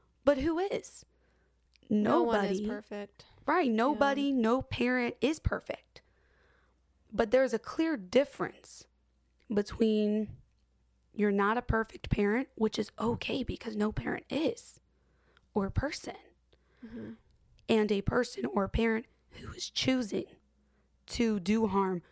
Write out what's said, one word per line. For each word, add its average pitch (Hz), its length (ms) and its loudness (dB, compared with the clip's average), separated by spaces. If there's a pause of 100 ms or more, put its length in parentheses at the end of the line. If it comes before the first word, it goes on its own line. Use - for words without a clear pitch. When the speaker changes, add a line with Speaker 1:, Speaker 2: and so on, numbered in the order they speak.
(240)
Speaker 1:
but 277 140 6
who 311 200 0
is? - 460 -6 (880)
Speaker 2:
No 220 320 4
one 214 240 2
is 196 140 0
Speaker 1:
Nobody. 208 80 -4
Speaker 2:
perfect. 208 560 -10 (220)
Speaker 1:
Right. 320 220 2
Speaker 2:
Yeah. 220 80 2
Speaker 1:
Nobody, 277 560 2
no 247 300 4
parent 247 580 0
is 302 180 2
perfect. - 640 -6 (1080)
But 220 180 2
there's 254 240 4
a 214 40 0
clear 320 380 -2
difference - 920 -2 (640)
between 214 760 0 (880)
you're 208 160 2
not 202 260 2
a 240 60 -2
perfect - 480 -4
parent, 214 460 2
which 220 220 0
is 208 200 -4
okay 233 460 -4
because - 320 -8
no 214 160 0
parent 226 360 -6
is, - 520 -4 (720)
or 196 160 0
person, - 460 -4 (680)
Speaker 2:
Mm-hmm. 226 260 -14 (580)
Speaker 1:
and 214 240 4
a 196 100 -2
person 247 440 -2
or 403 180 0
a - 40 -2
parent 226 380 0 (240)
who - 220 -14
is - 180 -10
choosing 254 540 -2 (800)
to 220 320 0
do 214 300 2
harm, 190 440 0